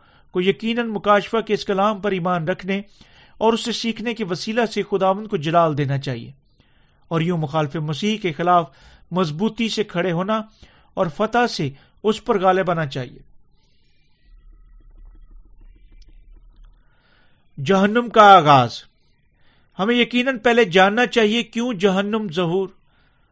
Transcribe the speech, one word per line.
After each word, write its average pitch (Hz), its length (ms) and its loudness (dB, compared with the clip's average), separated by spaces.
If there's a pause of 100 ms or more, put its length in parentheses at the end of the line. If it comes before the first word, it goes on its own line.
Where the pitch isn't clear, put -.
(300)
کو 185 100 -4
یقیناً 220 480 -2
مکاشفہ 208 520 0
کے 220 140 -2
اس 196 100 -6
کلام 202 360 0
پر 202 120 -2
ایمان 180 360 -2
رکھنے 185 320 -4 (580)
اور 220 140 2
اسے 226 200 -4
سیکھنے 226 420 -6
کے 220 100 -6
وسیلہ 214 420 -2
سے 208 160 -4
خداوند 190 440 -2
کو 208 100 -4
جلال 160 420 0
دینا 139 200 -2
چاہیے 123 340 -10 (760)
اور 165 120 -2
یوں 170 180 -2
مخالف 156 380 -4
مسیح 165 420 -4
کے 180 140 -4
خلاف 175 340 2 (440)
مضبوطی 185 580 -2
سے 208 160 -4
کھڑے 180 280 -2
ہونا 196 300 -2 (520)
اور 185 120 0 (100)
فتح 220 300 0
سے 165 240 -4 (340)
اس 208 200 0
پر 214 160 0
غالب 185 300 2
آنا 160 160 -2
چاہیے۔ 131 320 -12 (4000)
جہنم 202 440 2
کا 202 280 8
آغاز۔ 143 460 4 (960)
ہمیں 214 160 0
یقیناً 240 440 0
پہلے 233 260 4
جاننا 196 420 4
چاہیے 233 360 0
کیوں 233 300 -4
جہنم 202 600 0
ظہور، 180 360 -2 (640)